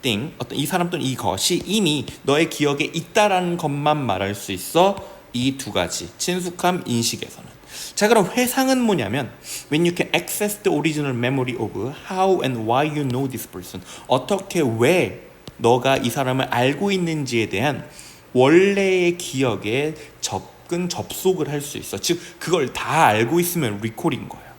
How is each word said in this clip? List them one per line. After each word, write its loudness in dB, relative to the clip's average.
thing, -2
어떤 -8
이 -2
사람 0
또는 -4
이것이 -2
이미 0
너의 4
기억에 0
있다라는 0
것만 0
말할 -2
수 -10
있어. 2
이 0
두 -10
가지, -2
친숙함, -2
인식에서는. -4
자, 2
그럼 4
회상은 0
뭐냐면 0
when 2
you 2
can -2
access -4
the 2
original 0
memory -2
of -6
how 2
and -2
why 2
you -4
know -2
this -8
person, -14
어떻게, 0
왜 2
너가 4
이 -2
사람을 0
알고 0
있는지에 0
대한 -2
원래의 6
기억에 -2
접근, -6
접속을 -2
할 -4
수 -10
있어. -8
즉 -2
그걸 0
다 2
알고 4
있으면 -2
리콜인 -4
거야. -18